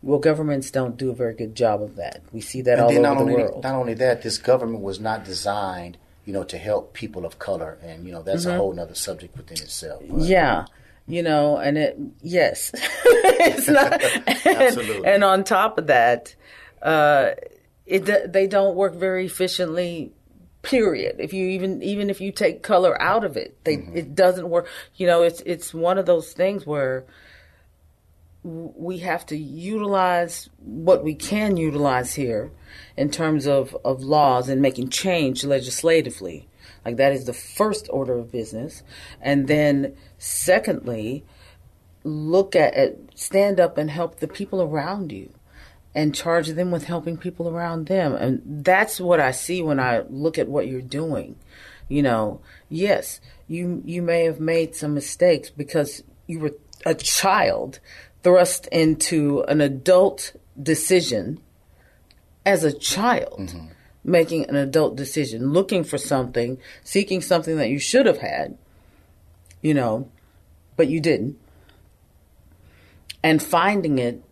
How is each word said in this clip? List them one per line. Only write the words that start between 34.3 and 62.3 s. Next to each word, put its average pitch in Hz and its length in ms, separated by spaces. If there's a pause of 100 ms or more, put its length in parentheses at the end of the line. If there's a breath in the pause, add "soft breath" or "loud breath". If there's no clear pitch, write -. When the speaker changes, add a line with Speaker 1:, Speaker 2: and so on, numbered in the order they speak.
Speaker 1:
and 135 100
making 131 300
change 147 540
legislatively. 127 1040 (360 soft breath)
Like, 117 140
that 139 160
is 123 120
the 120 80
first - 580
order 127 260
of 117 140
business. 117 500 (400 loud breath)
And 139 260
then 143 480 (220 soft breath)
secondly, 139 1080 (800 soft breath)
look 156 520
at, 156 180
at, - 240 (160)
stand 196 460
up 175 180
and 151 140
help 165 280
the 160 80
people 196 360
around 160 480
you - 200 (680 soft breath)
and 151 160
charge 165 360
them 175 220
with 170 120
helping 170 320
people 170 320
around 165 400
them. 175 280
And 127 260 (240)
that's 196 340
what 175 220
I 131 100
see 175 300
when 151 180
I 123 300
look 156 280
at 143 120
what 135 180
you're 127 140
doing. 139 560 (500 loud breath)
You 143 160
know, 110 380 (260 soft breath)
yes, 185 540 (260 soft breath)
you, 175 380
you 175 160
may 170 240
have 151 160
made 165 340
some 147 180
mistakes 147 560
because - 540 (240)
you 165 120
were 151 120 (340)
a 165 100
child - 840 (440 loud breath)
thrust 180 500
into 156 760
an 151 140
adult 147 720 (280)
decision 151 800 (1040 soft breath)